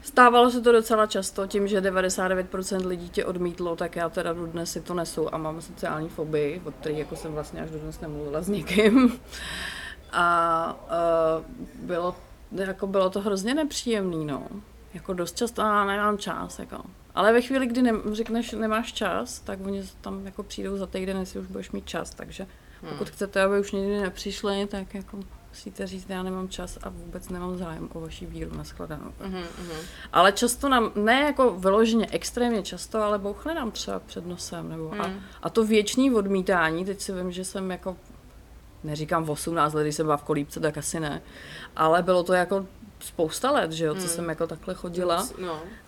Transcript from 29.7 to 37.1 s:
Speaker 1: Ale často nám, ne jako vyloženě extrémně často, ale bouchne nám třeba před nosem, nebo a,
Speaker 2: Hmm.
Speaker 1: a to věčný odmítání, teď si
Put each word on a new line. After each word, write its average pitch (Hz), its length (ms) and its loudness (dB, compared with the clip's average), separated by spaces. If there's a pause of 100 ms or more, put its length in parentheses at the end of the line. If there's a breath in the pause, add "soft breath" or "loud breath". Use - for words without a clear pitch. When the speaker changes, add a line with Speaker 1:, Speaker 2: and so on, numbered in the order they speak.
Speaker 1:
Ale 185 180 10
často 240 380 0
nám, 240 260 4
ne 226 260 6
jako 269 300 4
vyloženě 202 600 4
extrémně 233 520 0
často, 214 400 -4
ale 208 160 2
bouchne 202 340 -6
nám 254 180 -4
třeba 196 280 -6
před 180 260 -12
nosem, 170 440 -8
nebo 160 300 -8
a, 202 40 0
Speaker 2:
Hmm. 196 160 -4 (240 loud breath)
Speaker 1:
a - 60 -2
to 226 160 4
věčný 220 480 4
odmítání, 185 720 2
teď 196 160 -6
si - 120 -6